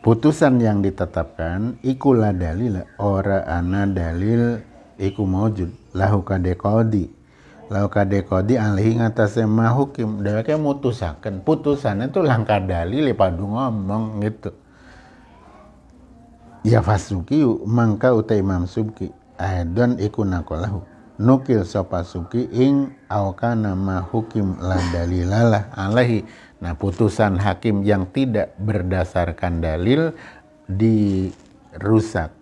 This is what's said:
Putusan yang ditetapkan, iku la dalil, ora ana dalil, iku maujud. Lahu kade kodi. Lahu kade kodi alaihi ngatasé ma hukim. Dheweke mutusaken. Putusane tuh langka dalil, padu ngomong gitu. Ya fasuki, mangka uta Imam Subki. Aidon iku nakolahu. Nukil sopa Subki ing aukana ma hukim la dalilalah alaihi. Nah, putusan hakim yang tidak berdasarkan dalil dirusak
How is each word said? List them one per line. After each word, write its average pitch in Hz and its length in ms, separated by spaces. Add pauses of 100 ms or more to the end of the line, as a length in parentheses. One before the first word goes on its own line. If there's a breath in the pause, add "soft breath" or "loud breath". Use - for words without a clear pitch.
Putusan 131 560
yang 107 240
ditetapkan, 90 1040
iku 131 320
la 104 160
dalil, 90 480 (160)
ora 98 480
ana 87 400
dalil, 101 720 (400)
iku 98 240
maujud. 95 480 (240)
Lahu 98 320
kade 92 320
kodi. 107 480 (640 loud breath)
Lahu 101 240
kade 98 320
kodi 101 320
alaihi 107 400
ngatasé 113 480
ma 113 240
hukim. 117 560
Dheweke 113 320
mutusaken. 117 880
Putusane 139 640
tuh 175 160
langka 110 320
dalil, 95 560
padu 98 400
ngomong 110 720
gitu. 107 240 (2250 loud breath)
Ya 110 160
fasuki, 104 640 (160)
mangka 117 480
uta 110 240
Imam 95 320
Subki. 107 480 (240)
Aidon 92 640
iku 104 240
nakolahu. 90 720 (180)
Nukil 123 480
sopa 92 400
Subki 92 480
ing 135 400 (160)
aukana 104 640
ma 92 320
hukim 107 560
la 92 160 (160)
dalilalah 92 800
alaihi. 110 560 (320 loud breath)
Nah, 85 160
putusan 101 640
hakim 101 480
yang 95 240
tidak 120 480
berdasarkan 87 1040
dalil 117 480 (560 loud breath)
dirusak 98 1700